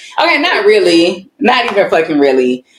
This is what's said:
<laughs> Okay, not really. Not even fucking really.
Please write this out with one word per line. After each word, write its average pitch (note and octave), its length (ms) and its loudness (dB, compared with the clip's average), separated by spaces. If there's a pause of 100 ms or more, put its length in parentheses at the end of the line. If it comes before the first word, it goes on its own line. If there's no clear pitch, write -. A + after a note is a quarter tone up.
<laughs> - 140 -8
Okay, D#4+ 200 0
not D4+ 240 -2
really. F3+ 760 2
Not A#3+ 320 0
even F#3+ 180 0
fucking D#3+ 300 -2
really. C3 460 0 (140)